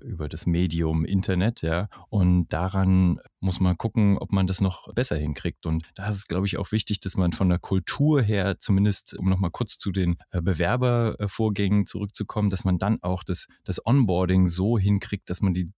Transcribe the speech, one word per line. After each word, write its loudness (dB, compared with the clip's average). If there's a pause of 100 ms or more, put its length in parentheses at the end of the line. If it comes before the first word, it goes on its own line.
über -8
das -10
Medium 0
Internet, -2
ja. -2 (200)
Und 2
daran 2 (200)
muss -2
man 2
gucken, 2
ob -8
man 2
das -2
noch -2
besser 0
hinkriegt. -4
Und -2 (120)
da -10
ist 0
es, -4
glaub -2
ich, -4
auch -6
wichtig, -2
dass -6
man 2
von 0
der 2
Kultur 0
her, 0
zumindest 0
um -4
noch 2
mal 0
kurz -6
zu -4
den, 0 (120)
äh, -2
Bewerbervorgängen 0
zurückzukommen, -4
dass -2
man 2
dann 0
auch -2
das, -4 (160)
das -4
Onboarding 4
so 0
hinkriegt, 0
dass -4
man 2
die, -4